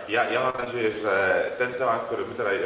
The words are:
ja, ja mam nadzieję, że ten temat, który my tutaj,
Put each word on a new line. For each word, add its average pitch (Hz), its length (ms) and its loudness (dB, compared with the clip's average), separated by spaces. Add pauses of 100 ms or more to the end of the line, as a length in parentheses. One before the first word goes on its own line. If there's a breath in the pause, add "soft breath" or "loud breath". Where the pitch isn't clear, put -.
ja, 110 220 2
ja 117 120 2
mam 127 220 0
nadzieję, 117 260 0 (100)
że 95 440 2 (120)
ten 123 160 0
temat, 117 320 0
który 104 200 -4
my - 100 -8
tutaj, 101 300 0